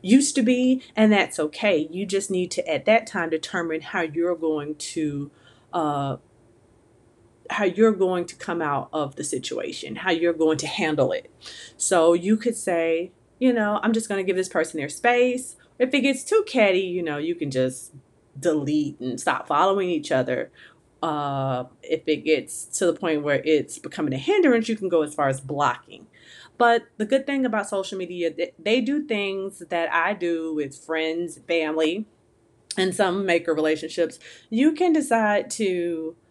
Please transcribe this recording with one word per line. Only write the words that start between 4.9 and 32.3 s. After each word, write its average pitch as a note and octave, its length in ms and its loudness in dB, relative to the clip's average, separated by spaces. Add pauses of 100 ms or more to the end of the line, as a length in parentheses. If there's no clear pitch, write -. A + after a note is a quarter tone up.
uh, D3 460 -2 (1300)
how G#3 140 -2
you're G3+ 260 4
going F#3 360 0
to - 100 -18
come E3+ 260 -6
out C#3+ 300 -2
of C#3+ 240 -4
the D3 80 -10
situation, - 720 -8
how F#3 160 -2
you're E3+ 200 2
going D#3 260 2
to - 100 -6
handle D#3 420 0
it. - 180 -6 (480)
So E3+ 360 4
you F3+ 240 4
could A3 180 -2
say, E3 560 -2 (300)
you B3+ 120 4
know, G#3+ 300 0
"I'm A3+ 100 2
just A3+ 160 0
gonna G3 140 -2
give F#3 140 0
this F#3 120 0
person D#3+ 300 -2
their C#3 100 -4
space." B3 680 0 (220)
If B3+ 160 2
it C#4 60 4
gets C4+ 220 0
too G#4+ 240 2
catty, G3 340 4
you F3+ 220 -4
know, D3+ 140 -4
you D#3+ 180 -4
can D3 160 -4
just C3 420 -2 (460)
delete D3 600 0
and B2 180 -6
stop - 300 -2
following F#3 400 2
each D#3 240 -2
other. B2+ 400 0 (500)
Uh, C#3 640 -2 (180)
if D#3 240 -2
it D#3 180 0
gets - 420 -2
to - 200 -2
the E3 60 4
point D#3 320 -2
where C#3+ 200 0
it's D3+ 340 0
becoming D3 340 -6
a C3 60 -4
hindrance, B3+ 500 2
you A3 80 -2
can F#3+ 120 -6
go E3 140 4
as D3 100 -4
far C#3+ 160 0
as C3+ 120 -2
blocking. C3+ 680 -4 (500)
But A#3 280 4 (140)
the A3 60 -2
good C4+ 220 2
thing C#4 180 0
about G#3+ 240 -2
social G3 300 -4
media, F3 320 -4
th-, E3 280 -6
they A#3+ 220 2
do C#4+ 240 -2
things G3 680 -4
that E3+ 220 0
I E3+ 220 2
do E3 400 -2
with C#3+ 240 -4
friends, D#3+ 680 -4
family, D#3+ 580 0 (720)